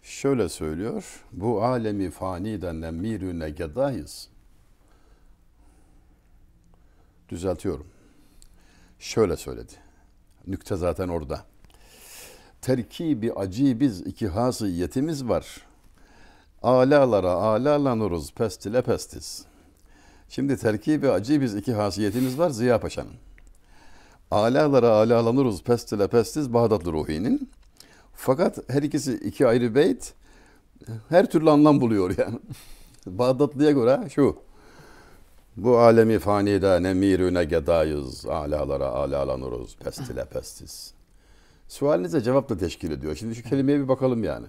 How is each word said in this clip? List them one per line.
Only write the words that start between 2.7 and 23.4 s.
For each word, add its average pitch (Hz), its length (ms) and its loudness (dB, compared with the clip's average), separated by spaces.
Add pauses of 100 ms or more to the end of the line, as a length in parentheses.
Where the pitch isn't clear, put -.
emirüne 87 680 -8
gedayız." 85 800 -8 (3000)
Düzeltiyorum. 87 580 -6 (1120)
Şöyle 92 380 0
söyledi. 58 360 -14 (760)
Nükte 98 300 -8
zaten 87 320 -4
orada. 76 360 -6 (1160)
"Terkibi 127 680 -2
acibiz, 113 680 0
iki - 280 -8
hasiyetimiz 117 1000 -4
var. - 380 -4 (960)
Alalara 127 680 6
alalanuruz, 110 1000 0
pest - 320 -4
ile 120 160 0
pestiz." - 640 -6 (840)
Şimdi 131 280 -2
terkibi 135 540 0
acibiz, 117 440 0
iki 104 180 -4
hasiyetimiz 107 680 -2
var 170 120 2
Ziya 117 300 2
Paşa'nın. - 340 -8 (1160)